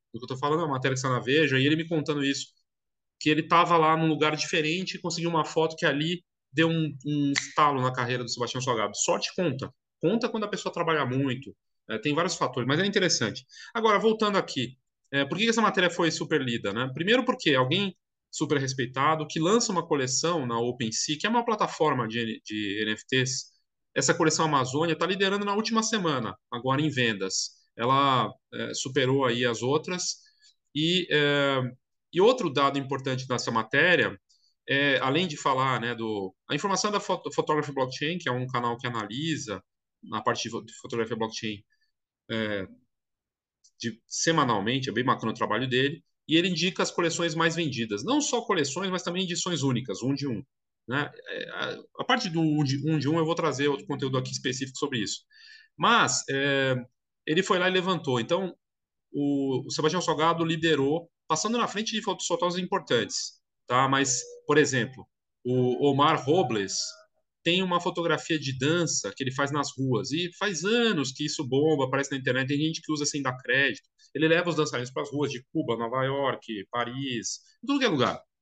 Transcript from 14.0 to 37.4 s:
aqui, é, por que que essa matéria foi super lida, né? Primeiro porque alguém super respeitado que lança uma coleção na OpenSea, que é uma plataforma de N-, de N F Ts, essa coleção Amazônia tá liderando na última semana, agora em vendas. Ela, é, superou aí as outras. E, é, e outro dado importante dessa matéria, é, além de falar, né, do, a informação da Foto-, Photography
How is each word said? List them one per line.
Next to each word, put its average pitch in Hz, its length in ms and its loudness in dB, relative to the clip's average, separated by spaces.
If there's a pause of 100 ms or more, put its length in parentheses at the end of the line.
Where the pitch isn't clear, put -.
aqui, - 400 -2 (340)
é, 139 140 2
por 147 120 -4
que 202 60 0
que 233 60 4
essa 226 120 2
matéria 202 280 4
foi 170 220 0
super 151 300 0
lida, 117 300 -4
né? 123 220 -2
Primeiro 208 320 2
porque 202 300 0
alguém 170 400 2 (360)
super 143 280 0
respeitado 135 680 0
que - 120 -4
lança 214 320 2
uma 170 140 -2
coleção 147 600 0
na 117 140 -2
OpenSea, 123 600 -2
que - 60 -2
é 208 40 0
uma 233 140 2
plataforma 156 640 0
de 113 120 -4
N-, 113 260 -6
de 107 380 -4
N 107 80 0
F 107 160 -6
Ts, 131 440 0 (420)
essa 160 200 2
coleção 165 320 2
Amazônia 147 500 2
tá 165 100 -2
liderando 196 380 0
na 202 120 -2
última 220 260 0
semana, 156 560 -2 (140)
agora 131 280 0
em 156 100 2
vendas. 110 680 -2 (180)
Ela, 127 560 4 (220)
é, 117 220 -6
superou 131 500 2
aí 120 180 2
as 117 200 0
outras. 156 540 -2 (580)
E, 170 360 0
é, 143 480 4 (540)
e 170 80 2
outro 233 280 4
dado 139 280 2
importante 131 500 -4
dessa 123 240 -2
matéria, 120 640 2 (520)
é, 139 320 2
além 151 280 2
de 151 80 -6
falar, 131 460 2
né, 120 140 -4
do, 107 380 -4 (140)
a - 60 -4
informação 196 380 0
da 202 80 2
Foto-, 175 340 -4
Photography 147 400 0